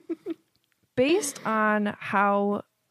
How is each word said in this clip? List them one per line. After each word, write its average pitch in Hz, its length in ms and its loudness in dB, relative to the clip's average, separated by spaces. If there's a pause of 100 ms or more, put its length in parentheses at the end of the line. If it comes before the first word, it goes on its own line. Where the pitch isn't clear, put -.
(960)
Based 294 500 0
on 214 540 0
how 202 640 0 (280)